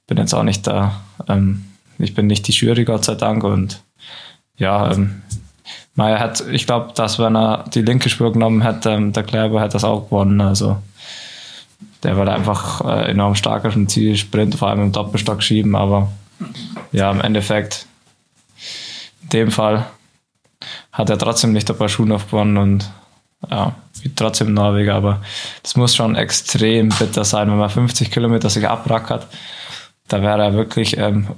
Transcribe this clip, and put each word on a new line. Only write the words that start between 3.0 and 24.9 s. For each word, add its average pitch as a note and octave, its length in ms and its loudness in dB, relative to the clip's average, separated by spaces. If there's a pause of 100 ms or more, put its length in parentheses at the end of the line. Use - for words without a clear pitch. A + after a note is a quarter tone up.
sei A2 100 0
Dank. A2 300 0
Und G2 380 0 (760)
ja, G2+ 340 0
ähm, G2 320 0 (720)
Meier A2 240 2
hat, A#2 320 -4
ich A#2+ 160 -2
glaub, A#2 300 -2
dass A2+ 240 0
wenn A2+ 160 4
er A2 360 0
die A#2 100 2
linke B2 280 2
Spur A#2 220 0
genommen A2+ 300 4
hätte, A2+ 280 0
ähm, G#2 220 0
der G#2+ 100 0
Kläber A2 380 0
hätte G#2 140 -2
das G#2 100 2
auch G#2+ 220 0
gewonnen. G2+ 340 4
Also G2+ 360 2 (1300)
der F#2+ 160 0
war G2 80 2
da G2 80 0
einfach, - 500 -2
äh, G#2+ 260 0
enorm G2+ 260 2
stark A2 280 -2
auf A2+ 80 0
dem G#2 160 2
Ziel, G#2+ 300 2
Sprint, G#2+ 380 0
vor G2+ 120 0
allem G#2 140 0
im G2+ 100 2
Doppelstock G2+ 500 -2
schieben, G#2+ 340 2
aber G2+ 360 2 (800)
ja, G2 180 2
im G2 120 0
Endeffekt, G#2 640 -2 (1400)
in - 80 -10
dem A2+ 200 2
Fall A2 360 2 (1080)
hat G#2+ 160 0
er G#2 100 2
trotzdem A2+ 360 2
nicht G#2 120 0
der A2 80 -2
Bolschunow G#2 520 0
gewonnen G#2 320 2
und G2 320 2 (600)
ja, G2+ 240 -2 (280)
wie C#3 120 -6
trotzdem A2 380 0
Norweger, G2+ 420 2